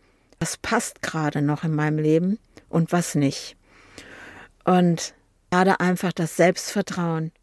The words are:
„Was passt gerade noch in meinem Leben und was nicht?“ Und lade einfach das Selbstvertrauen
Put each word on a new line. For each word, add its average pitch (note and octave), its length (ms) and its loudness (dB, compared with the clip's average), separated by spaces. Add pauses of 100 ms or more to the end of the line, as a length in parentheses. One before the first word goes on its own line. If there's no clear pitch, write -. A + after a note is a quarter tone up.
(400)
„Was - 160 -6
passt - 460 -4
gerade D3+ 400 -2
noch D3+ 200 -2
in D#3+ 120 -2
meinem D3+ 240 0
Leben E3 400 2 (300)
und E3+ 220 0
was F3 240 -2
nicht?“ C#3+ 420 -2 (1080)
Und F3+ 500 2 (380)
lade F#3 280 4
einfach F3+ 320 0
das - 240 -4
Selbstvertrauen E3+ 960 0 (100)